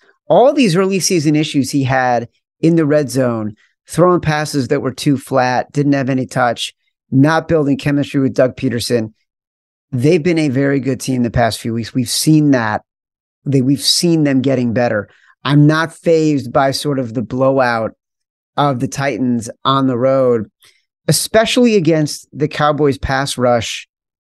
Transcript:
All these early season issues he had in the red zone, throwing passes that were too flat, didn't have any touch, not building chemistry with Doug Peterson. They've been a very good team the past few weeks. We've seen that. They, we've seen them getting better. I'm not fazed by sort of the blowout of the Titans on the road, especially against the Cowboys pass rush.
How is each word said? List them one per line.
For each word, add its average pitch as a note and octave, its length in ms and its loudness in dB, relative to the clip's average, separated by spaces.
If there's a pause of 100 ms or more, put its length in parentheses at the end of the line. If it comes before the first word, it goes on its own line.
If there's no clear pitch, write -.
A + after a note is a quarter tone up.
(280)
All A#3 240 4
these B3 220 2
early F#3+ 240 0
season D#3 380 0
issues D3+ 340 -2
he C#3 140 -2
had B2+ 440 0 (320)
in E3 140 2
the E3 120 2
red D3 240 0
zone, A2+ 440 -2 (320)
throwing F3 340 2
passes D3+ 480 -2
that C3 140 -2
were B2 100 -4
too D3 240 0
flat, B2+ 560 -2
didn't C#3+ 200 0
have C#3 160 0
any C3 180 -2
touch, - 480 -2 (360)
not D#3 380 2
building D3 280 0
chemistry C#3+ 440 -2
with C3 140 -2
Doug B2+ 220 0
Peterson. A#2 580 -4 (800)
They've C#3+ 300 2
been E3 180 0
a D#3 80 0
very C#3 320 0
good B2 180 -4
team B2+ 240 -4
the A#2 80 -2
past A2+ 300 0
few A#2 120 -6
weeks. A2+ 220 -8
We've B2+ 140 -2
seen D3+ 420 2
that. A2+ 320 0 (640)
They, C#3 160 0
we've C3 200 0
seen E3 440 2
them C3+ 180 2
getting B2 300 0
better. A2 360 -2 (360)
I'm D3 240 4
not D#3 260 0
fazed D3+ 580 0
by C#3 200 2
sort C#3+ 260 -4
of A#2 160 -6
the B2 80 -4
blowout B2 680 0 (640)
of C#3 240 0
the B2+ 80 -4
Titans B2 600 -4 (160)
on C3+ 220 2
the C3 100 0
road, B2 540 0 (560)
especially A3 720 2
against D#3 560 0
the C#3+ 160 -4
Cowboys D3 500 0
pass C#3 400 -4
rush. A#2+ 480 0 (360)